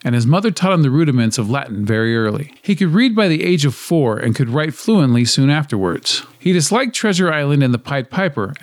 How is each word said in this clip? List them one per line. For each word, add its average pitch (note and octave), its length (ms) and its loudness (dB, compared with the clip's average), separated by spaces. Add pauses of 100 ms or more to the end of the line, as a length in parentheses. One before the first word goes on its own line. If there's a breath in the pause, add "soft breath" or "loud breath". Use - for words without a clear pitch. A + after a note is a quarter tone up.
and A#2+ 100 0
his A#2+ 120 0
mother G3 240 2
taught F#3 240 0
him E3 80 2
the C#3 80 2
rudiments B2+ 480 2
of G#2 120 -4
Latin A2+ 340 -6
very A2+ 300 0
early. A2+ 380 -2 (100)
He G3+ 140 0
could F#3 120 0
read A3 280 2
by G#3+ 100 2
the D#3+ 160 0
age F3 220 0
of C3 100 0
four C3 440 0
and A#2 180 -2
could B2 140 -2
write D3+ 240 -2
fluently C3 500 2
soon C3+ 260 2
afterwards. A2+ 720 -2 (140)
He F3+ 140 0
disliked G#3+ 420 0
Treasure F#3 380 0
Island C#3+ 320 2
and B2 100 2
the A#2 40 -2
Pied C#3 320 -4
Piper C#3+ 520 -4